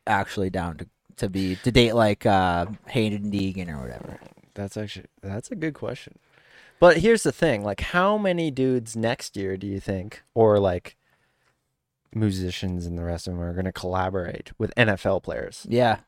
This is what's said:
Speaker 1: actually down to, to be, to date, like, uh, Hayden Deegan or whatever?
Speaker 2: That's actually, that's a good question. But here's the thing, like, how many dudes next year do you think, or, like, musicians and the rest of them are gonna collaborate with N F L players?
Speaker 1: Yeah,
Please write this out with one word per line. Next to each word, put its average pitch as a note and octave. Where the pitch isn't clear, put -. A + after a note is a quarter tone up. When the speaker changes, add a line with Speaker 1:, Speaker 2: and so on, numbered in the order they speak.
Speaker 1:
actually G2
down F2
to, E2
to G2+
be, F#2
to B2
date, A#2
like, A2
uh, F#2
Hayden G#2
Deegan F#2+
or C#2
whatever? A#1+
Speaker 2:
That's G2+
actually, G#2
that's G2
a B3
good D#3
question. -
But E3+
here's G#3+
the C#3+
thing, A#2
like, G#2
how G3
many F3
dudes B2+
next A2+
year F#2+
do F#2+
you G2
think, F#2+
or, G#2+
like, F#2
musicians F#2
and E2+
the E2+
rest E2+
of F2+
them F2
are E2+
gonna F#2
collaborate F#2
with A2
N A#2
F G2
L F#2+
players? -
Speaker 1:
Yeah, A#2